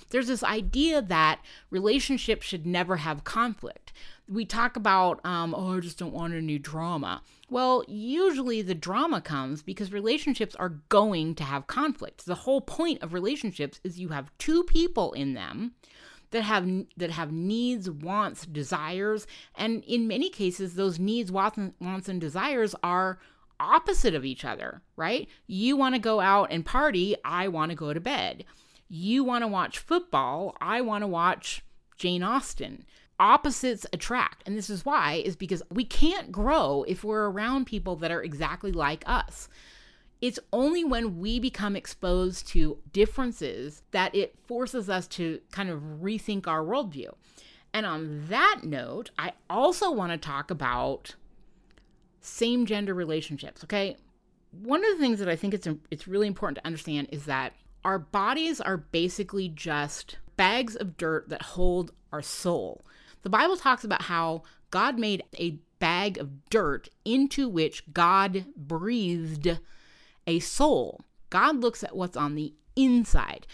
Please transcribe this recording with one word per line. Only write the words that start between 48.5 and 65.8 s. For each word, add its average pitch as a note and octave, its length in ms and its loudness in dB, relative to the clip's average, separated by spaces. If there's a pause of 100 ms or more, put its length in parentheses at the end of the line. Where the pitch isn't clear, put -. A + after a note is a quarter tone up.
note, C3+ 540 -6
I D#3 160 -6 (160)
also F4 420 4
wanna F3 260 -2
talk D3 320 -6
about B2+ 680 -2 (1040)
same-gender G#3+ 760 0
relationships, D#3 680 -6
okay? G3 320 -2 (560)
One B3 320 -2
of G#4+ 80 4
the E4+ 100 0
things A#3 180 2
that F#3+ 100 -2
I D#3+ 60 2
think G3 180 -2
it's, F#3 140 -4 (240)
it's D3+ 160 -10
really G3+ 200 0
important G3+ 300 -4
to - 80 -14
understand D3+ 460 -4
is D3 140 -10
that C3 280 -2 (320)
our F#3+ 140 0
bodies C4 600 0
are F#3 180 -2
basically F3+ 720 -2
just D3 680 -6 (180)
bags A3 400 2
of F3+ 220 -6
dirt D#3+ 320 -2
that D#3 120 -8
hold F3+ 500 2 (200)
our - 100 -6
soul. C#3 640 -4 (400)
The G3 60 -6
Bible D4+ 280 4
talks B3+ 260 2
about G3+ 200 -2
how E3 400 -2 (260)
God A#3 300 2
made G#3 240 0 (160)
a E3+ 180 -4 (220)
bag F3+ 380 0